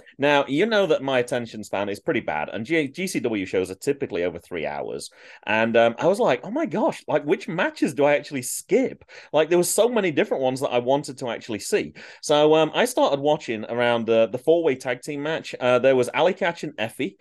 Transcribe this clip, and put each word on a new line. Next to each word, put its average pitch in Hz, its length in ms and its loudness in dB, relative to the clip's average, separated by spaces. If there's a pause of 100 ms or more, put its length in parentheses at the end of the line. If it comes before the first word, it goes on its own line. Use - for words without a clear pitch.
(180)
Now, 143 300 2
you 147 180 0
know 208 220 2
that 147 160 0
my 135 160 0
attention 120 440 -4
span 101 260 -4
is 101 100 -6
pretty 135 220 -2
bad, 76 280 -4
and 110 160 -8
G-, 156 220 0
G 185 200 -8
C 170 120 -6
W 113 260 -2
shows 92 240 -2
are 92 60 -10
typically 104 480 -4
over 85 160 -4
three 82 260 -8
hours. 71 440 -8 (360)
And, 110 320 2
um, 117 220 4
I 151 80 0
was 202 120 2
like, 165 240 0
"Oh 190 80 -10
my 302 140 -2
gosh, 208 420 -2
like, 143 180 0
which 151 220 -2
matches 185 460 -4
do 139 120 2
I 147 100 4
actually 139 280 -4
skip?" - 600 -2 (300)
Like, 156 160 4
there 175 80 4
were 175 60 4
so 208 260 2
many 202 220 0
different 147 320 0
ones 131 180 -2
that 139 80 -2
I 123 100 0
wanted 135 400 -2
to 123 100 -6
actually 110 300 -6
see. 80 340 -4 (280)
So, 151 340 6
um, 156 180 4
I 190 120 2
started 247 340 2
watching 139 460 -2
around 120 420 0
the, 113 200 6
the 98 120 -4
four-way 160 360 2
tag 127 260 -6
team 143 220 -8
match. 151 360 -6
Uh, 123 200 4
there 131 160 6
was 123 180 2
Ali 160 200 2
Catch 170 300 -4
and 151 140 -8
Effie, 127 440 -6